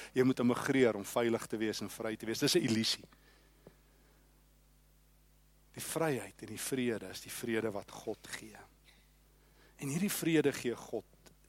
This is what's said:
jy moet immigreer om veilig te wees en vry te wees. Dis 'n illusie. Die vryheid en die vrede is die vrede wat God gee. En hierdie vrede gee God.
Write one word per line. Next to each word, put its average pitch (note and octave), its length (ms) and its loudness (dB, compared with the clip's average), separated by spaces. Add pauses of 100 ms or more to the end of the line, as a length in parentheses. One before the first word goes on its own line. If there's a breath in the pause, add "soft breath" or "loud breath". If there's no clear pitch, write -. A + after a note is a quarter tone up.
(140)
jy B2+ 100 4
moet B2+ 160 4
immigreer B2 560 4
om G2+ 80 -6
veilig A#2 440 0
te A2+ 100 -4
wees G#2+ 240 -2
en G2+ 80 -6
vry A2 260 -6
te A2 100 -10
wees. A2 140 -2
Dis C#3+ 160 4
'n F3 60 6
illusie. - 440 0 (2750 soft breath)
Die A#2+ 80 -12
vryheid D3 600 -2
en A2 60 -10
die G#2+ 120 -10
vrede A#2 500 -2
is - 120 -12
die - 100 -16
vrede A2 400 -2
wat F#2+ 200 -8
God - 360 -10
gee. G#2+ 300 -12 (1200 soft breath)
En C#3+ 100 -6
hierdie E3+ 240 0
vrede D#3 400 4
gee A#2 240 -2
God. - 300 -6 (440)